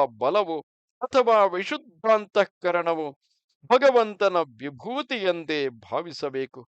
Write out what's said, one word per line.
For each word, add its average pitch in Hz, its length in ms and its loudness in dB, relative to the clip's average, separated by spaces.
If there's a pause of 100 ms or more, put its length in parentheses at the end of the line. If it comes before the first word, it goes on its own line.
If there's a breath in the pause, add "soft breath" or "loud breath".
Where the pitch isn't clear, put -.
(180)
ಬಲವು 160 420 -2 (420)
ಅಥವಾ 233 420 4
ವಿಶುದ್ಧಾಂತಃಕರಣವು 185 1700 -2 (480)
ಭಗವಂತನ 226 680 4
ವಿಭೂತಿ 147 760 -6
ಎಂದೇ 165 540 -4
ಭಾವಿಸಬೇಕು. 131 1080 -8